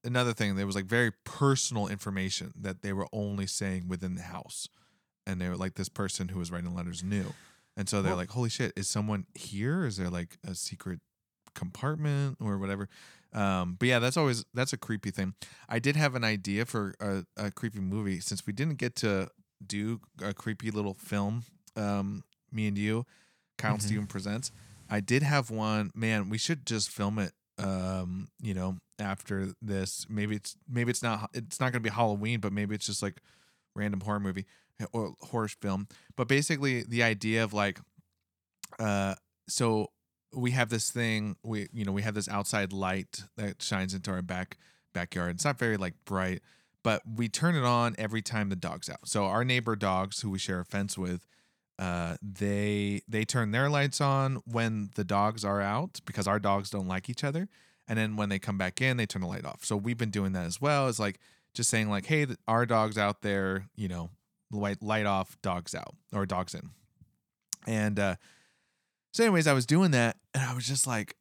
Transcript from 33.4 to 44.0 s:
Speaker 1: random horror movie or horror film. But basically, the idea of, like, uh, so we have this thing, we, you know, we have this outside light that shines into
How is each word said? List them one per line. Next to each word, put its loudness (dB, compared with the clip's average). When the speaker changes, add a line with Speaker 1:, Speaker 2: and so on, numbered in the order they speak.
Speaker 1:
random 0
horror 0
movie -2
or -4
horror -2
film. -2
But 0
basically, 2
the 2
idea 4
of, -2
like, 0
uh, 2
so 2
we 2
have 4
this 0
thing, 0
we, -4
you -4
know, -2
we 0
have -2
this -2
outside 0
light -4
that -6
shines -2
into -6